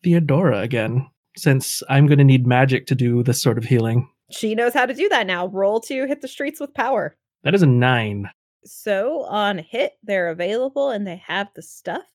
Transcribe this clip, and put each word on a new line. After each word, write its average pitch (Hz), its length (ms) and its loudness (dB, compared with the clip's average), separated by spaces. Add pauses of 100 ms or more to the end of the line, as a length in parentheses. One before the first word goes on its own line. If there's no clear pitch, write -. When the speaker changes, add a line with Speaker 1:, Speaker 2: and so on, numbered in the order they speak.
Speaker 1:
Theodora 156 580 2
again, 117 460 -2 (300)
since - 500 0
I'm 139 200 4
gonna 143 160 6
need 131 240 6
magic 127 400 2
to 135 80 0
do 120 260 0
this 120 200 0
sort 117 180 0
of 113 40 -8
healing. 117 460 0 (220)
Speaker 2:
She 220 240 -4
knows 240 180 0
how 254 140 2
to 262 60 -4
do 370 160 -2
that 247 180 0
now. 180 180 -4
Roll 196 360 0
to 262 260 -6
hit 294 140 -6
the 277 60 -12
streets 277 320 -8
with 285 140 -10
power. 233 420 -4 (280)
Speaker 1:
That 143 100 0
is 196 80 4
a 160 60 6
nine. 120 600 2 (360)
Speaker 2:
So 220 600 -6
on 202 340 -2
hit, 226 420 -6
they're 190 280 -2
available 233 600 -4
and 208 160 -6
they 180 220 -12
have 196 280 -6
the 165 60 -20
stuff. - 540 -12